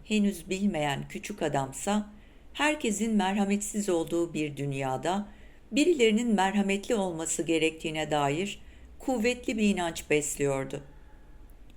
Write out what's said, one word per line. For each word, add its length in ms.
henüz 460
bilmeyen 580
küçük 340
adamsa, 680
herkesin 640
merhametsiz 760
olduğu 440
bir 240
dünyada 680
birilerinin 640
merhametli 600
olması 480
gerektiğine 680
dair 500
kuvvetli 580
bir 120
inanç 400
besliyordu. 760